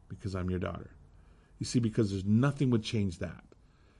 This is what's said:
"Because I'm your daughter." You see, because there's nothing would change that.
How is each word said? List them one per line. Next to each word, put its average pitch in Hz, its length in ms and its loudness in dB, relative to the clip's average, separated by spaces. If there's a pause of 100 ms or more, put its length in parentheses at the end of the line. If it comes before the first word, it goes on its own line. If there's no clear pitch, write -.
"Because 95 260 -6
I'm 90 160 -2
your 92 80 0
daughter." 90 320 -6 (680)
You - 80 -6
see, - 140 0
because 110 320 2
there's 95 140 -2
nothing 131 440 4
would 117 140 4
change 98 360 -2
that. 80 240 -10 (560)